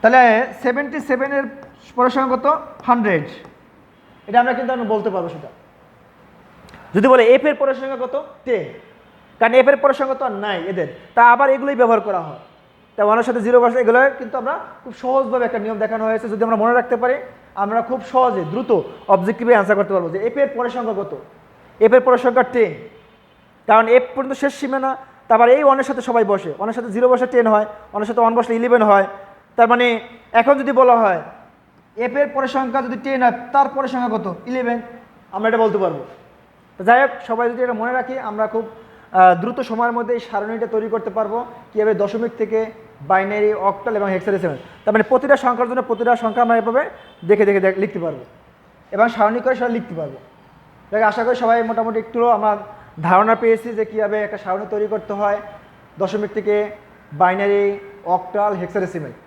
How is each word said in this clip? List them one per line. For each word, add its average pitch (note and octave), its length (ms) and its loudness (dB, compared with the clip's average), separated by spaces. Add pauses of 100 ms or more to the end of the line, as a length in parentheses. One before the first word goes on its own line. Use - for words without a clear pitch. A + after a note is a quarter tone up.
তাহলে B3 200 6 (420)
সেভেন্টি C4+ 360 -4 (100)
সেভেনের C4+ 360 -2 (500)
পরের B3 200 2
সংখ্যা C4 200 0
কত? B3+ 120 -2 (400)
হান্ড্রেড, G#3 380 2 (1000)
এটা G#3 140 0
আমরা B3 160 0
কিন্তু B3+ 180 -4
আমরা A#3 180 -6
বলতে G#3+ 200 -2
পারবো F3 200 -4
সেটা। D3 160 -16 (1500)
যদি B3+ 180 4
বলে B3+ 100 8 (120)
এফ C#4 140 2
এর C#4+ 120 0
পরের C4+ 180 0
সংখ্যা C4+ 240 -8
কত? B3+ 120 -8 (300)
টেন, G#3+ 200 -4 (760)
কারণ A3+ 200 2
এফ B3 120 4
এর C#4 100 4
পরের C#4 180 2
সংখ্যা C4+ 220 -4
তো C4+ 80 -4
আর G#3 60 -8 (100)
নাই G3+ 120 -4 (140)
এদের, F3 160 -4 (280)
তা A#3 60 4 (120)
আবার C4+ 220 4
এগুলোই C#4 260 -4
ব্যবহার A3+ 260 4
করা F#3+ 200 -4
হয়। D3 140 -16 (540)
তা G#3+ 120 -2
ওয়ানের A3 200 2
সাথে A#3+ 180 -2
জিরো B3 180 4
বসে, A#3 200 2
এগুলো A3+ 160 4 (200)
কিন্তু A#3+ 220 -12
আমরা C4 140 -4 (280)
খুব B3 180 -16
সহজভাবে B3+ 460 0
একটা A#3+ 160 -4
নিয়ম A3 200 -6
দেখানো A3 260 -4
হয়েছে, A3 240 -4
যদি G#3 140 -4
আমরা A3+ 160 0
মনে A#3 160 2
রাখতে A#3+ 240 -2
পারি B3+ 120 0 (480)
আমরা G#3+ 160 -2 (100)
খুব B3+ 100 -4 (120)
সহজে B3 400 2
দ্রুত A3 200 -4 (440)
অবজেক্টিভে A3+ 440 0
আনসার G3 200 0
করতে G3+ 160 -2
পারবো E3+ 180 -2
যে F#3+ 140 -6
এফ B3 160 -6
এর B3+ 120 -2
পরের A#3+ 200 -6
সংখ্যা A3+ 260 -6
কত, F#3+ 120 -10 (720)
এফ A3 100 6
এর B3 100 6
পরের B3+ 200 4
সংখ্যা B3 280 2
টেন, A3 180 2 (960)
কারণ A3 180 6 (100)
এফ B3+ 180 6
পর্যন্ত C4+ 280 -6
শেষ C#4 180 0
সীমানা। C4+ 320 -4 (380)
তারপর A#3 260 8
এই D4+ 120 2
ওয়ানের C4+ 220 4
সাথে B3+ 200 -6
সবাই A#3 220 2
বসে, F3 260 -2
ওয়ানের A3 200 -6
সাথে A3+ 180 -8
জিরো A#3+ 160 -4
বসে B3+ 220 2
টেন A#3+ 200 4
হয়, G#3+ 120 2 (260)
ওয়ানের G#3 180 -6
সাথে A#3 140 0
ওয়ান A3+ 160 4
বসলে A#3 200 0
ইলেভেন A#3 300 4
হয়। G3 160 6 (520)
তার A#3 140 6
মানে B3 140 4 (540)
এখন B3 220 4
যদি C4+ 100 -2 (100)
বলা B3 220 6
হয় F3+ 180 2 (840)
এফ A#3+ 160 -4
এর C#4+ 120 2
পরের C4+ 220 -2
সংখ্যা C4 320 -2
যদি B3 180 -8
টেন C4+ 180 -2
হয়, A#3+ 120 4 (180)
তার C#4 220 4
পরের C#4 180 -4
সংখ্যা B3 220 -4
কত? G#3 120 -4 (220)
ইলেভেন, A#3+ 300 -2 (560)
আমরা G#3 140 -2
এটা A#3 160 0
বলতে G#3 180 0
পারবো। D#3+ 180 -4 (760)
তো - 100 -14
যাই A#3+ 160 6
হোক, C#4 80 0 (180)
সবাই A#3 220 -2
যদি A#3+ 140 -6
এটা B3 160 -4
মনে A#3+ 160 -4
রাখি, B3+ 180 -6 (140)
আমরা G#3+ 240 -2
খুব, A3+ 140 -4
আহ, - 760 2
দ্রুত A#3 180 -6 (100)
সময়ের A#3 280 -2
মধ্যে A#3+ 200 -4
এই A#3 120 -6
সারণীটা A3 460 -6
তৈরি A3 180 -2
করতে A3 240 -6
পারবো, A3 200 -4 (340)
কীভাবে G#3+ 300 0
দশমিক A3+ 400 -4
থেকে A3 180 -2 (500)
বাইনারি, G#3 420 2 (180)
অক্টাল G3 300 -6
এবং G3+ 140 -2
হেক্সাডেসিমাল, F#3 460 -2 (240)
তার G#3+ 120 -2
মানে A3 160 2
প্রতিটা C4 320 2
সংখ্যার B3 280 0
জন্য B3+ 180 -2
প্রতিটা A#3 220 0 (120)
সংখ্যা A3+ 220 0
আমরা A#3 160 2
এভাবে A#3 220 0 (460)
দেখে G3+ 180 4
দেখে G3 180 2
দেখ-, F#3+ 180 0
লিখতে G3 220 -6
পারবো D3 180 -8 (680)
এবং G3+ 140 2 (100)
সারণী A3 280 0
করে C4 160 0
সেটা A#3+ 180 -2
লিখতে F#3+ 220 -10
পারবো। C3+ 180 -10 (760)
যাক, G#3+ 200 0
আশা A3 140 -4
করি A#3+ 180 0
সবাই A#3 140 2 (120)
মোটামুটি A3+ 340 -2
একটু A#3 160 -8 (180)
আমরা G#3+ 140 0 (560)
ধারণা G#3 340 6
পেয়েছি A3+ 360 0
যে A3 140 -2
কীভাবে G#3+ 340 -2
একটা G#3 180 -8
সারণী G3 300 -6
তৈরি G#3 200 -2
করতে G#3+ 260 -6
হয় G#3 180 0 (640)
দশমিক G#3 360 -4
থেকে G#3 180 -2 (680)
বাইনারি, G3+ 440 0 (500)
অক্টাল, G#3 360 -4 (100)
হেক্সাডেসিমাল। F3 520 -8 (140)